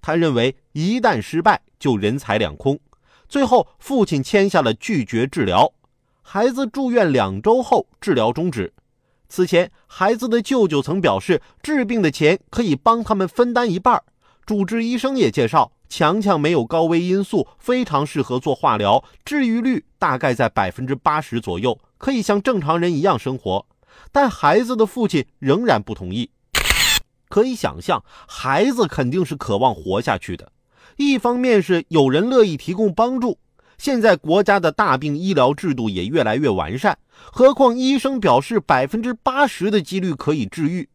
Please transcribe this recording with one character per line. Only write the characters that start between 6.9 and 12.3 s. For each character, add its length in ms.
院 200
两 300
周 180
后 280
治 140
疗 180
终 160
止。 240
此 160
前 280
孩 260
子 140
的 120
舅 280
舅 120
曾 200
表 180
示， 240
治 220
病 160
的 120
钱 260